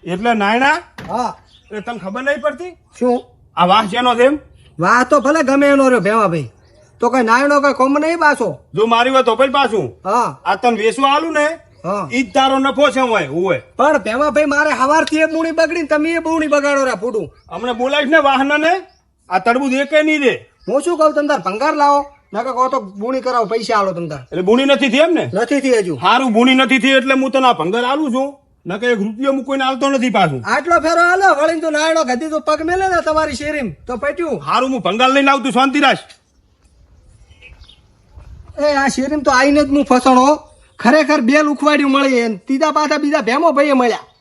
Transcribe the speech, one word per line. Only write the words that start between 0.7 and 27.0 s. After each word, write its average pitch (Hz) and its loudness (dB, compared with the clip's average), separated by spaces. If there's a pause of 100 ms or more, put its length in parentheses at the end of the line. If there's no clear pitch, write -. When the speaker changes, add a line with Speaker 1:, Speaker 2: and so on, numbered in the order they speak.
Speaker 2:
હા. 226 -4 (340)
Speaker 1:
એટલે 208 -12
તને 233 -10
ખબર 202 -10
નહીં 285 -2
પડતી? 311 -6 (280)
Speaker 2:
શું? 247 0 (400)
Speaker 1:
આ 170 4
વાહ 220 4 (100)
શેનો 247 0
છે 247 6
એમ? 302 -2 (480)
Speaker 2:
વાહ 220 4 (100)
તો 294 4
ભલે 311 2
ગમે 277 2
એનો 269 4
રહ્યો 233 2
ભેવા 214 2
ભાઈ, 135 -8 (480)
તો 240 0
કઈ 254 2
નાયણો 285 2
કઈ 277 2
કોમ 277 2
નહીં 330 -2
પાછો. 254 2 (260)
Speaker 1:
જો 214 2
મારી 247 2
વાત 254 2
તો 220 2
કઈ 269 2
પાછું. 208 -2 (200)
Speaker 2:
હા. 226 0 (200)
Speaker 1:
આ 196 2
તને 233 0
વેચવા 269 0
આલું 320 -4
ને, 294 2 (400)
Speaker 2:
હા. 196 -4 (140)
Speaker 1:
ઈ 269 0
જ 185 -8
તારો 269 2
નફો 269 2
છે 254 0
હોય, 185 0
હોય. 175 -2 (200)
Speaker 2:
પણ 294 2
ભેવા 262 -2
ભાઈ, 302 0
મારે 302 0 (120)
હવારથી 311 2
એ 320 -4
બુણી 320 -2
બગડી 330 0
ને 269 -6
તમે 320 -2
એ - -14
બુણી 311 -2
બગાડો 277 0
રા 185 -6
ફૂટું. 214 -6 (220)
Speaker 1:
અમને 226 -6
બોલાવીશ 285 0
ને 320 6 (100)
વાહનને, 294 2 (560)
આ 185 0
તરબૂચ 254 0 (100)
એકે 302 2 (100)
નહીં 302 0
દે. 202 2 (340)
Speaker 2:
હું 262 0
શું 349 -2
કહું, 311 2
તમે 294 -2
તાર 262 -2
ભંગાર 233 -2
લાવો, 285 2 (340)
નકર 240 -6
કહો 262 2
તો 254 -4 (220)
બુણી 254 -4
કરાવો, 247 -2
પૈસા 226 -2
આલો 196 0
તમે 170 -8
તાર. 135 -12 (100)
Speaker 1:
એટલે 180 -4
બુણી 262 2
નથી 262 2
થઈ 285 4
એમ 339 0
ને? 190 -2 (160)
Speaker 2:
નથી 247 0
થઈ 247 2
હજુ. 170 -4 (100)
Speaker 1:
હારું, 240 2
બુણી 254 4
નથી 262 2
થઈ 269 2
એટલે 262 0